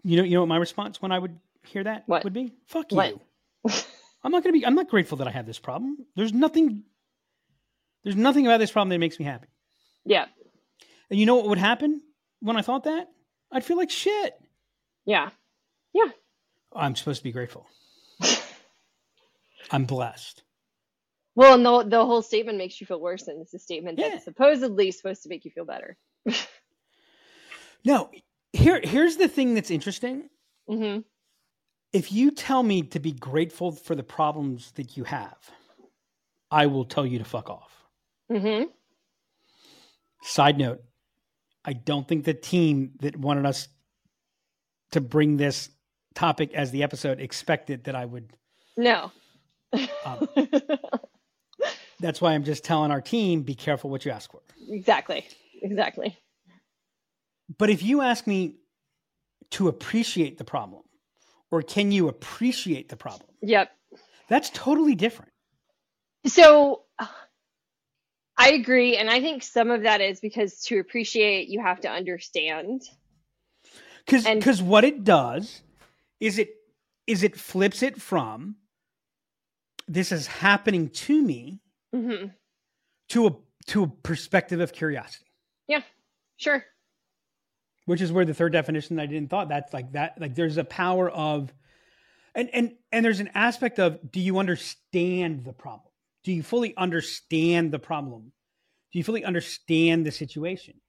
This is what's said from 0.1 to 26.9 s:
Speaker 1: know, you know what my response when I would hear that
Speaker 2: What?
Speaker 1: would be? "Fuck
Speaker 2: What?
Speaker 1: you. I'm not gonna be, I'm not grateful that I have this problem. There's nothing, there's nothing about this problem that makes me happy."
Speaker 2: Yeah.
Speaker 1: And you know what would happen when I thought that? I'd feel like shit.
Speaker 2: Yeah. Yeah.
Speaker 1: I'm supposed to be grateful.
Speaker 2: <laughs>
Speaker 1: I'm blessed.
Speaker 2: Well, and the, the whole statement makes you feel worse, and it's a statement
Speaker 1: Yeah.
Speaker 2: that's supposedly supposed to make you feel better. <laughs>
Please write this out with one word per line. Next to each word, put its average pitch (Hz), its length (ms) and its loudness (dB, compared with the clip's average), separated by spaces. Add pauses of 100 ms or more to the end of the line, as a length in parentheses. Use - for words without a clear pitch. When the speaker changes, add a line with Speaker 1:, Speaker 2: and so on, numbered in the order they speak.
Speaker 1:
know, 185 60 6
you 175 120 2
know 180 60 6
what 170 80 0
my 165 80 2
response 202 440 -4
when 190 100 -4
I 185 80 0
would 175 180 -10 (260)
hear 196 200 -10
that 214 240 -8
Speaker 2:
What? - 160 0
Speaker 1:
would 190 100 -6
be? 247 200 -8 (140)
"Fuck - 240 -8
Speaker 2:
What? 190 180 2
Speaker 1:
you. - 120 -12 (1000)
I'm 262 80 -2
not 349 120 2
gonna 359 100 2
be, 254 120 4
I'm 247 100 4
not 349 140 2
grateful 170 280 2
that 131 100 -4
I 113 40 -6
have 120 140 -8
this 113 140 -14
problem. 254 460 -8 (100)
There's 208 180 -2
nothing, 302 500 2 (1200)
there's 202 120 -4
nothing 262 320 4
about 233 120 6
this 214 120 0
problem 202 180 0
that 175 100 0
makes 165 200 -2
me 147 60 -6
happy." 131 220 -10 (580)
Speaker 2:
Yeah. 180 200 2 (840)
Speaker 1:
And 196 100 0
you 214 60 6
know 247 100 6
what 214 140 2
would 202 80 2
happen 247 440 0 (380)
when 220 160 -2
I 214 60 0
thought 254 240 -4
that? 320 240 -4 (420)
I'd 254 140 -4
feel 339 120 0
like 349 120 -2
shit. 415 440 -2 (720)
Speaker 2:
Yeah. 190 240 -2 (640)
Yeah. 381 160 2 (640)
Speaker 1:
I'm 143 220 -4
supposed 139 240 -8
to - 40 -20
be 127 80 -8
grateful. 123 340 -14 (560)
Speaker 2:
<laughs> - 1500 -10
Speaker 1:
I'm 135 140 0
blessed. 123 580 -8 (920)
Speaker 2:
Well, 262 200 12
and 240 100 6
the, 240 180 6 (140)
the 226 80 6
whole 233 160 2
statement 220 360 -4
makes 185 220 -10
you 196 80 -18
feel 175 120 -8
worse, 175 280 -8
and 160 140 -14
it's - 120 -20
a 170 60 -18
statement 170 400 -10
Speaker 1:
Yeah. 415 100 -2
Speaker 2:
that's 381 160 -12
supposedly 240 680 2
supposed 190 320 -10
to 151 60 -20
make 165 160 -14
you 160 60 -16
feel 170 140 -14
better. - 320 -14 (280)
<laughs> 226 100 -2 (1500)